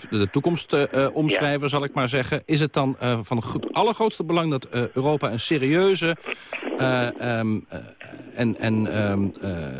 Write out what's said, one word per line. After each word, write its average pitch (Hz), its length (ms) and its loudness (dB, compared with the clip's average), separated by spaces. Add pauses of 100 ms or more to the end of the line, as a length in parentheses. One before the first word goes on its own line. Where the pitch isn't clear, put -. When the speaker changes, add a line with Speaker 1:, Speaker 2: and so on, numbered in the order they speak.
Speaker 1:
de 101 200 2
toekomst, 151 440 0
eh, 139 320 4
eh, 131 100 0
omschrijven, 147 460 2
Speaker 2:
Ja. 147 60 -2
Speaker 1:
zal 139 160 0
ik 143 100 -4
maar 131 160 0
zeggen. 131 360 -2
Is 156 140 2
het 147 140 0
dan, 135 260 2
eh, 123 240 0
van 120 140 -2
het 113 80 -2
goed, - 280 -4
allergrootste 220 500 0
belang 165 280 2
dat, 135 140 -2
eh, 120 180 -2 (100)
Europa 139 380 2
een 113 80 -2
serieuze, 165 760 2 (600)
eh, 127 300 2 (320)
ehm, 110 200 0 (100)
eh, 80 100 -10 (560)
en, 117 240 0
en, 110 340 0
ehm, 101 340 0 (140)
eh, 85 260 -4 (120)